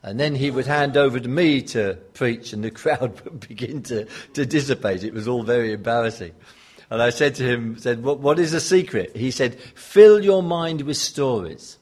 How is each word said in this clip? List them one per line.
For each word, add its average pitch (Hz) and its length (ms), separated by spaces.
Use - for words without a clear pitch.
And 101 160
then 147 160
he 139 160
would 131 160
hand 143 300
over 135 240
to 120 80
me 147 340
to 98 360
preach, 117 400
and 107 100
the 110 60
<laughs> - 120
crowd 127 380
would - 260
begin 120 360
to, 110 240
to 139 140
dissipate. 117 580
It 110 80
was 110 160
all 123 140
very 113 320
embarrassing. 110 580
And 113 140
I 120 80
said 143 240
to 131 100
him, 117 320
said, 117 260
"What, 139 180
what 147 180
is 165 140
the 170 80
secret?" 151 540
He 123 160
said, 120 300
"Fill 208 500
your 196 180
mind 165 400
with 143 140
stories 110 840